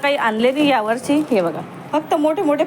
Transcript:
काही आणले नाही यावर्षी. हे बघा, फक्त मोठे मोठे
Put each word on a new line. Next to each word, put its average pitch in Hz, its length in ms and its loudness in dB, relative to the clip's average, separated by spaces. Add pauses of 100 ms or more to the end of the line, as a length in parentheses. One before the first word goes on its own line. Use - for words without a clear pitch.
काही 285 140 2
आणले 233 360 0
नाही 294 160 2
यावर्षी. 254 600 0
हे 202 120 2
बघा, 160 180 -4 (320)
फक्त 311 220 0
मोठे 311 280 0
मोठे 294 240 2